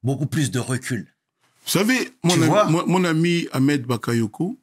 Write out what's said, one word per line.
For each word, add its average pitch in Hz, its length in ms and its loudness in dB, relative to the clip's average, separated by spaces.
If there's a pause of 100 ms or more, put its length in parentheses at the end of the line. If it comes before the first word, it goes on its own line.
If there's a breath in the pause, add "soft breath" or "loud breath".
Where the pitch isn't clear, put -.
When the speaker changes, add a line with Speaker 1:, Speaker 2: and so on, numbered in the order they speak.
Speaker 1:
beaucoup 139 240 -4
plus 135 240 -2
de 120 100 -4
recul. 120 540 -6 (520)
Speaker 2:
Vous - 60 -6
savez, 214 400 0 (100)
mon 170 100 2
Speaker 1:
Tu 180 80 4
Speaker 2:
ami, - 80 4
Speaker 1:
vois ? 202 220 4
Speaker 2:
mon, 170 160 2
mon 180 180 2
ami 170 480 0
Ahmed 135 340 2
Bakayoko 120 760 -4